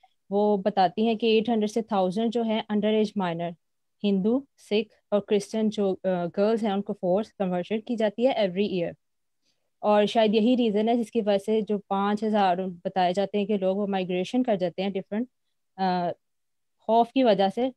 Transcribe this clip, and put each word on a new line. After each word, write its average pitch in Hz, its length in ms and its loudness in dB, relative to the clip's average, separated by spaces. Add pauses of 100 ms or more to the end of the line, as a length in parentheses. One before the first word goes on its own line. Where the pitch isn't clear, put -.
(320)
वो 208 260 2
बताती 196 480 0
हैं 226 120 2
कि 220 200 2
एट 220 120 0
हंड्रेड 214 200 0
से 226 120 -4
थाउजेंड 208 500 -2
जो 233 120 -2
हैं 226 260 -2
अंडर 214 180 0
एज 214 300 0
minor 170 380 -4 (480)
हिंदू, 208 440 0 (100)
सिख 220 320 -4 (240)
और 208 60 2
क्रिश्चियन 214 500 -2
जो, 202 240 -2
अ, - 120 -6
गर्ल्स 196 580 -2
हैं 202 100 -2
उनको 202 200 -4
फोर्स 190 380 -2
conversion 180 480 -4
की 233 160 -6
जाती 220 300 0
है 220 220 0
every 190 260 -2
year। 165 220 -4 (880)
और 208 220 4
शायद 220 300 2
यही 226 200 4
reason 220 340 2
है 247 80 4
जिसकी 226 240 -2
वजह 202 160 2
से 220 240 -2
जो 208 160 -2
पाँच 202 460 -2
हज़ार 196 380 2
बताए 185 520 -2
जाते 196 240 -2
हैं 196 100 -2
कि 208 100 0
लोग 190 200 0
वो 208 100 -2
migration 190 560 -2
कर 226 120 0
जाते 180 260 -4
हैं 196 100 -4
different, 202 360 -6 (500)
अ, 180 340 -2 (760)
खौफ 233 260 2
की 269 100 2
वजह 196 260 4
से 247 280 -4